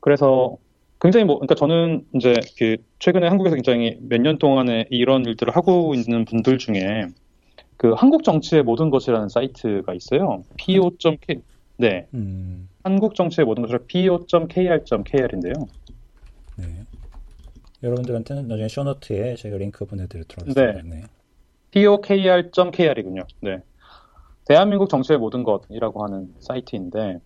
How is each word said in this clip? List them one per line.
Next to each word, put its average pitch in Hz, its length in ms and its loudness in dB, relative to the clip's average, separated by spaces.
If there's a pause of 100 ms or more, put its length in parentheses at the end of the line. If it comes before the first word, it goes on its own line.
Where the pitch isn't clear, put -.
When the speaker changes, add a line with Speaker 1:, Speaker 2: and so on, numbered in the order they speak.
Speaker 1:
그래서 135 560 2 (440)
굉장히 208 240 6
뭐, 151 120 2
그러니까 139 180 2
저는 165 500 0 (100)
이제 123 200 4 (240)
그 113 180 0 (220)
최근에 175 300 2
한국에서 185 260 2
굉장히 117 460 0
몇 117 200 -2
년 151 160 2
동안에 123 540 2
이런 127 340 2
일들을 113 320 -2
하고 170 380 2
있는 117 300 -2
분들 117 340 0
중에 101 480 -4 (720)
그 117 160 4
한국 302 320 4
정치의 156 400 2
모든 123 260 0
것이라는 120 380 0
사이트가 107 680 -4
있어요. 127 480 -2 (140)
피오 185 420 2
점 160 220 0
케이, - 180 -8 (380)
네. 101 380 0
Speaker 2:
음. 92 540 -10 (140)
Speaker 1:
한국 196 320 0
정치의 170 320 0
모든 110 160 -2
것이라 120 240 -4
피오 180 400 0
점 170 220 0
케이알 180 360 0
점 101 200 -2
케이알인데요. 107 500 -2 (1000)
Speaker 2:
네. 95 80 -12 (1160)
여러분들한테는 123 680 -6
나중에 110 200 -6
쇼노트에 123 680 -6
저희가 104 220 -10
링크 101 260 -8
보내드리도록 92 580 -12
하겠습니다. 120 400 0
Speaker 1:
네. 82 140 -14
Speaker 2:
네. 82 60 -16 (680)
Speaker 1:
피오케이알 196 800 4
점 180 200 2
케이알이군요. 110 520 0 (180)
네. 95 220 -8 (840)
대한민국 196 420 4
정치의 143 300 0
모든 120 260 -4
것이라고 107 580 -4
하는 98 380 -8
사이트인데 101 840 -8